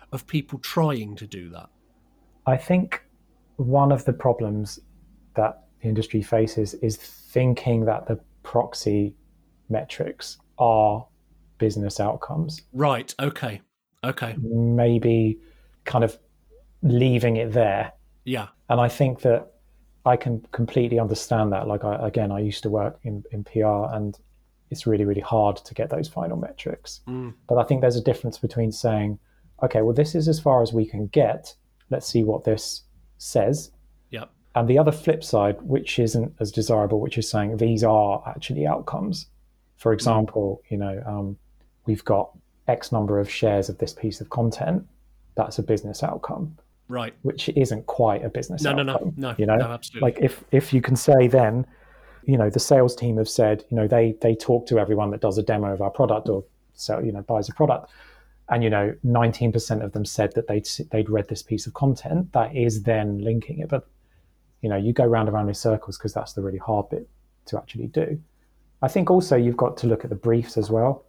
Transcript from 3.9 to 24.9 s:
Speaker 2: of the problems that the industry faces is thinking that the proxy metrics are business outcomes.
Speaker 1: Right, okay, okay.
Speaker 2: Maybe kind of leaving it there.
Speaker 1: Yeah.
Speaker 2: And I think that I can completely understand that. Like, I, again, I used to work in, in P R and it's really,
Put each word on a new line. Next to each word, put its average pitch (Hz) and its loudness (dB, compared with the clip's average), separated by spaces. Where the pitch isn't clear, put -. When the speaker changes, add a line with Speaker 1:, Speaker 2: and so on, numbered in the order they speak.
Speaker 2:
of 135 0
the 127 2
problems 107 -2
that - -2
the 113 -4
industry 110 -2
faces 110 0
is 110 -4
thinking 123 0
that - -2
the 110 -2
proxy 104 0
metrics - -8
are 110 4
business 104 -2
outcomes. 151 -4
Speaker 1:
Right, 131 -2
okay, 135 -6
okay. 117 -6
Speaker 2:
Maybe 117 2
kind 117 0
of 113 0
leaving 123 4
it 113 -4
there. 107 0
Speaker 1:
Yeah. 120 -6
Speaker 2:
And 120 2
I 120 4
think 127 0
that - 2
I 123 6
can 120 -2
completely 117 0
understand 107 0
that. 95 -4
Like, 104 -4
I, 104 -4
again, 104 -2
I 98 -4
used 104 -4
to 107 -2
work 104 -2
in, 104 -8
in 101 -8
P - -4
R 107 0
and 104 -6
it's - -8
really, 104 4